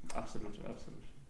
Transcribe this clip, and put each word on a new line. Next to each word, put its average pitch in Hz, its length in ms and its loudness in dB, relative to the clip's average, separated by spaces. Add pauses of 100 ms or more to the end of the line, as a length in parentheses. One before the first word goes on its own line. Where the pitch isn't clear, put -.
(140)
Absolut, - 500 2
absolut. - 380 -4 (280)